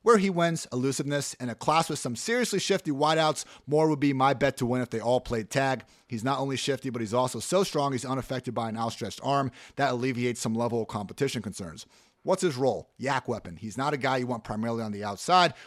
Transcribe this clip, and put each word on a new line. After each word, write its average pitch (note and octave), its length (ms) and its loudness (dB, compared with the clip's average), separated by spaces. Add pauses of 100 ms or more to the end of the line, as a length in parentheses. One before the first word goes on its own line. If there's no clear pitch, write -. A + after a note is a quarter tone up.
Where A3+ 160 8
he G3 120 4
wins, E3+ 440 0
elusiveness, C#3 640 -2
in B2+ 120 -8
a A2+ 80 -6
class - 340 2
with D3+ 80 -4
some A#2+ 200 -6
seriously A3+ 420 0
shifty F3 320 0
wideouts, D#3 540 2 (200)
Moore D#3 220 4
would D3 140 2
be C#3+ 100 4
my C3+ 220 4
bet C3 240 0
to B2+ 80 0
win B2+ 160 0
if A#2+ 80 -4
they A2+ 100 -4
all A#2+ 220 2
played A2+ 280 -4
tag. C3+ 360 0 (240)
He's A2+ 160 -6
not C3+ 140 0
only C3+ 180 -2
shifty, C3+ 320 -4
but A#2+ 120 -4
he's G#2+ 120 -4
also B2 260 0
so F#3 240 2
strong C#3 300 0
he's B2 100 -4
unaffected B2+ 500 -4
by A#2 140 -2
an A2 80 -4
outstretched A2+ 480 -4
arm. C3+ 260 0 (280)
That C#3 140 2
alleviates B2 500 -2
some A2+ 140 -2
level A#2 260 0
of G#2 80 -6
competition A2+ 520 -4
concerns. F#2 440 -12 (380)
What's F#3 180 4
his D3+ 160 0
role? B2+ 400 2
Yak C3 320 -2
weapon. G2+ 260 -6
He's G#2 220 -10
not C#3+ 160 0
a C#3+ 40 -2
guy C3 200 0
you B2 100 -2
want A#2+ 160 -4
primarily A2+ 400 -4
on G#2+ 80 -6
the G2+ 140 -8
outside, E3 480 4 (140)